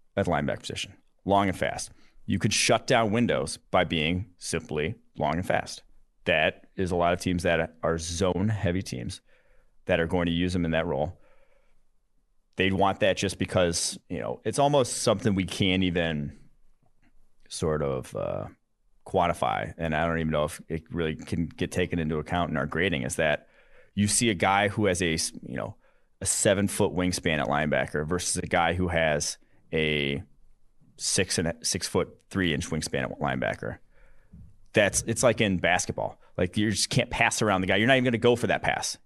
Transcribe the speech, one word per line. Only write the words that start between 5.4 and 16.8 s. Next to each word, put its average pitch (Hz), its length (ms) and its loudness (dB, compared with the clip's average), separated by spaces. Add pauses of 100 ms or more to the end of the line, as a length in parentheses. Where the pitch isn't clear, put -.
fast. - 380 -4 (420)
That 82 500 2
is 92 160 -2
a 90 40 0
lot 87 180 4
of 90 60 -2
teams 87 240 -2
that 82 400 2
are 82 140 0
zone 87 520 -2
heavy 95 320 -2
teams - 400 -10 (640)
that 90 140 2
are 82 80 2
going 87 200 0
to 85 40 0
use 90 220 0
them 87 120 0
in 82 60 0
that 80 140 0
role. 76 340 -4 (1400)
They'd 95 160 4
want 95 260 2
that 95 180 4
just - 220 -2
because, 90 580 0 (120)
you 85 100 -6
know, 57 240 -6
it's 110 160 -4
almost 143 420 2
something 107 320 2
we 95 120 0
can't 92 380 2
even 82 540 -2 (1120)